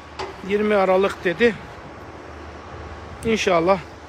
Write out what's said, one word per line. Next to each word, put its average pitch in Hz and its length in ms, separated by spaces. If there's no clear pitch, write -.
yirmi 208 260
Aralık 190 500
dedi. 196 300
İnşallah 190 540